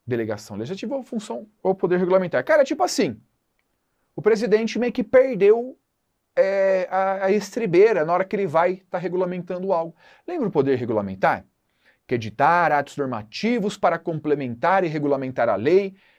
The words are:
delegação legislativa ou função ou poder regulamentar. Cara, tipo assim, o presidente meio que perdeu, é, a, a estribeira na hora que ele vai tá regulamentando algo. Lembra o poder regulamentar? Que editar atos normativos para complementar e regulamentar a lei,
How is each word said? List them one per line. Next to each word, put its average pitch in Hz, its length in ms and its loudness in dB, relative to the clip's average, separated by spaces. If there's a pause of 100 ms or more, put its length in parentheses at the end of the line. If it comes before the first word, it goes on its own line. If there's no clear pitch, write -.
delegação 107 500 -6
legislativa 196 400 -8
ou 262 60 -8
função 233 440 -10 (160)
ou 190 120 0
poder 180 240 0
regulamentar. 180 460 2
Cara, 523 200 4
tipo - 180 -2
assim, 196 380 0 (960)
o 156 60 -8
presidente 220 560 2
meio 240 140 -2
que 247 120 -4
perdeu, 247 720 4 (560)
é, 190 560 2
a, 190 360 -2
a 190 40 2
estribeira 190 760 0
na 165 60 -2
hora 180 120 0
que 190 100 -6
ele 202 120 -2
vai 175 300 0 (120)
tá - 80 -6
regulamentando 180 760 -6
algo. 170 220 -4 (320)
Lembra 320 220 -4
o 156 40 -4
poder 135 240 2
regulamentar? 107 680 -2 (600)
Que - 80 -4
editar 147 580 2
atos 143 240 -2
normativos 185 800 -4
para 170 220 0
complementar 151 840 -2
e 170 60 0
regulamentar 135 600 -2
a 104 80 2
lei, 185 380 2 (240)